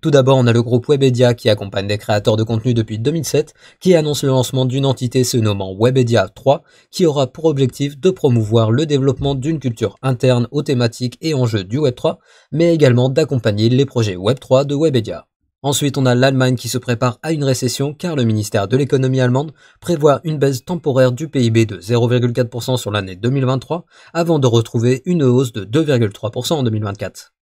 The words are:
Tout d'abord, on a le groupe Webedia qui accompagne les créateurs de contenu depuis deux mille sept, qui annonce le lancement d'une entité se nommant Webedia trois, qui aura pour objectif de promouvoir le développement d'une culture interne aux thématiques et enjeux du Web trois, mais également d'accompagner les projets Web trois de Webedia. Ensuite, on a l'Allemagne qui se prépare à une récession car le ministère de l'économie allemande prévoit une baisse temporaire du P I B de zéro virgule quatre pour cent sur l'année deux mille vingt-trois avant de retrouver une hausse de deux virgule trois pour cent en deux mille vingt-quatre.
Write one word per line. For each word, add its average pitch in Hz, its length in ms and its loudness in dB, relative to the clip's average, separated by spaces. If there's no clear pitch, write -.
Tout 160 80 0
d'abord, 135 260 6
on 123 100 2
a 117 60 4
le 117 100 2
groupe 120 260 -2
Webedia 127 440 2
qui - 160 -2
accompagne 101 400 -2
les 104 80 -2
créateurs 107 400 0
de 110 60 0
contenu 117 320 -2
depuis 110 240 -2
deux 120 120 -2
mille 160 140 -4
sept, 151 300 -4
qui 180 140 4
annonce 151 280 0
le 143 60 0
lancement 131 360 0
d'une 131 200 -2
entité 127 400 0
se 127 140 -2
nommant 98 360 -2
Webedia 117 540 2
trois, - 340 0
qui 185 160 0
aura 143 220 0
pour 160 180 -6
objectif 139 520 -2
de 180 120 2
promouvoir 113 600 2
le 131 140 2
développement 139 500 0
d'une 139 260 -4
culture 117 420 -4
interne 123 480 2
aux 147 120 -4
thématiques 123 580 -2
et 160 140 -2
enjeux 113 300 0
du 110 140 -4
Web 143 160 0
trois, - 240 -4
mais 170 220 2
également 131 340 4
d'accompagner 117 640 0
les 135 160 2
projets 104 300 -2
Web 104 220 -2
trois 131 260 2
de 143 100 -4
Webedia. 123 520 -2
Ensuite, 139 320 -2
on 135 100 0
a 123 100 2
l'Allemagne 131 400 2
qui 117 120 -8
se 123 80 -6
prépare 120 460 -4
à 156 80 -8
une 147 140 -2
récession 135 500 -2
car 165 220 -6
le 127 80 0
ministère 107 420 -2
de 113 100 -2
l'économie 131 440 0
allemande 131 320 0
prévoit 151 440 2
une 156 120 -4
baisse 139 280 -2
temporaire 131 480 0
du 147 160 -8
P 131 160 0
I 113 80 2
B 113 60 4
de 104 220 -2
zéro 117 280 0
virgule 123 240 0
quatre 117 180 -2
pour 117 140 -10
cent 127 120 -2
sur 110 140 -6
l'année 98 240 -6
deux 107 160 -2
mille 135 160 0
vingt-trois 131 380 -4
avant 165 280 0
de 131 80 4
retrouver 117 560 0
une 180 180 0
hausse 127 300 2
de 104 100 -10
deux 113 200 -2
virgule 120 300 0
trois 104 200 -10
pour 127 160 -8
cent 165 100 -2
en 135 60 -2
deux 110 80 0
mille 107 100 -4
vingt-quatre. 101 600 -10